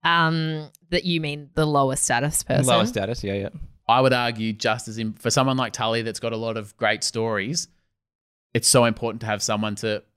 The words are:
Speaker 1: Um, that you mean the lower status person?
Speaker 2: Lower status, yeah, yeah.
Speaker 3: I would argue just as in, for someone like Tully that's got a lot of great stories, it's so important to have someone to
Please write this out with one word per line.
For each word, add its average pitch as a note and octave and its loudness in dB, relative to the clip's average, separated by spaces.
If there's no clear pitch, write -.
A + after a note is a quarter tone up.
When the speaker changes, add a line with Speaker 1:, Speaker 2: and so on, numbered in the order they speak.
Speaker 1:
Um, D#3+ 0
that F3 0
you E3+ 0
mean D3 -6
the D#3 2
lower C#3 2
status C3+ 0
person? C3+ 2
Speaker 2:
Lower A#2 4
status, G#2+ -4
yeah, G2 -2
yeah. G2+ -4
Speaker 3:
I A#2+ 6
would C3 6
argue A2+ -2
just A2 -2
as A2 -10
in, A2 -4
for - -2
someone C3 2
like B2 -2
Tully A2+ -2
that's A2 -6
got A2+ -4
a - -6
lot A2+ -4
of G#2+ -12
great G#2+ 0
stories, A2+ -2
it's A#2 2
so A#2+ 6
important A2+ -2
to A2+ -8
have G#2+ -2
someone G#2+ -2
to G#2+ -4